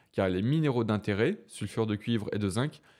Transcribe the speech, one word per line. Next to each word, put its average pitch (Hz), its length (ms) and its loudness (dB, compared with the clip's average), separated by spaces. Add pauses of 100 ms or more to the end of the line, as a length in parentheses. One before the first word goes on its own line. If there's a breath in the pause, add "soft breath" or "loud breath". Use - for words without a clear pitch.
(100)
car 98 180 2
les 92 140 0
minéraux 135 420 2
d'intérêt, 107 600 0
sulfure 110 400 -4
de 107 80 0
cuivre 107 380 -2
et 107 60 -2
de 104 100 0
zinc, 123 320 -2 (200 soft breath)